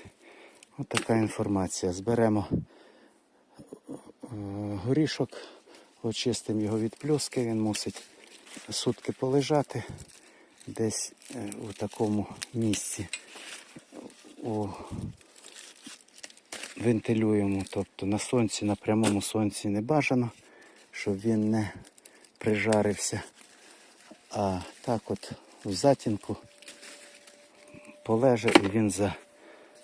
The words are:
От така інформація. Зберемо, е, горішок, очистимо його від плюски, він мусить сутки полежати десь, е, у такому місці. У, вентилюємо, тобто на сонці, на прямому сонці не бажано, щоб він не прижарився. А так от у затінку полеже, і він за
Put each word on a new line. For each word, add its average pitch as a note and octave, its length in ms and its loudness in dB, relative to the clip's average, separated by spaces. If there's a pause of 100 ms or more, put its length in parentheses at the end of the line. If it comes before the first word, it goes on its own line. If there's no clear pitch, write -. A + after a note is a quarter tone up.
(800)
От C#3 100 -8
така - 280 2
інформація. G2+ 760 0
Зберемо, G#2+ 580 2
е, - 1500 -10 (880)
горішок, C3+ 460 2 (720)
очистимо A2 580 0
його G#2+ 180 0
від A2 180 -2
плюски, C#3+ 480 0
він A2+ 160 0
мусить G#2 420 -2 (680)
сутки - 420 -2
полежати C3+ 720 2 (800)
десь, - 460 -2 (220)
е, G#2 180 -8 (100)
у G#2 100 -10
такому G#2 540 0 (280)
місці. G#2+ 540 -2 (1300)
У, G#2+ 260 -2 (2000)
вентилюємо, G#2+ 920 2
тобто - 360 -6
на G#2 120 2
сонці, A2+ 460 0
на G#2 100 2
прямому G#2+ 480 2
сонці A2 460 -2
не G#2 120 0
бажано, B2+ 500 2 (600)
щоб G2 300 -4
він G#2+ 300 2
не G#2 220 0 (640)
прижарився. G#2 840 2 (1080)
А F#2+ 300 0 (200)
так A#2 300 -2
от - 220 -6 (320)
у G2+ 80 -4
затінку G#2+ 640 2 (1700)
полеже, A2+ 440 4
і G2+ 200 8
він G#2 220 4
за G2 240 0 (680)